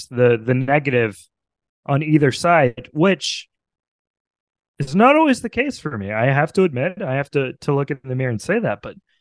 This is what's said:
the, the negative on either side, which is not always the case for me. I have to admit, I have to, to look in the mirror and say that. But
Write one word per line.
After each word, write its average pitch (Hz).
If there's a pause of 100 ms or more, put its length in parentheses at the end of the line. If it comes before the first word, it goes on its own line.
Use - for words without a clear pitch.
(120)
the, 120
the 113
negative 127 (680)
on 139
either 151
side, 160
which 170 (1300)
is 139
not 240
always 302
the 226
case 262
for 143
me. 101
I 110
have 139
to 190
admit, 151
I 135
have 139
to, 131
to 147
look 139
in 139
the 127
mirror 127
and 110
say 208
that. 120
But 110 (260)